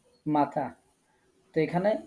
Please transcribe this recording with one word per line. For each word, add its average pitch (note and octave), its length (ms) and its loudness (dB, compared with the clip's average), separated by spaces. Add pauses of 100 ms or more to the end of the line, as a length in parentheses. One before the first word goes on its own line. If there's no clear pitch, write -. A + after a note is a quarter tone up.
(260)
মাথা। D3 400 0 (880)
তো - 100 2
এখানে F3+ 260 0 (160)